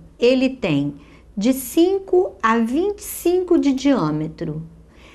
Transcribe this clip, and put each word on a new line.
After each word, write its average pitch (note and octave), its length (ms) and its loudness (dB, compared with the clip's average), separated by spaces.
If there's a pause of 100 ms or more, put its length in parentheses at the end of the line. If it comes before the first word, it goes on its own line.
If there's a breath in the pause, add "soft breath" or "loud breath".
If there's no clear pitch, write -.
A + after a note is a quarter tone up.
(200)
ele C4 300 2
tem C#3+ 460 -2 (420 loud breath)
de A3 160 2
cinco F#4 800 0 (100)
a A3+ 140 4
vinte D4 420 -2
e - 40 -18
cinco F4+ 540 0
de C#4 140 2
diâmetro. D#3+ 880 -2 (540 soft breath)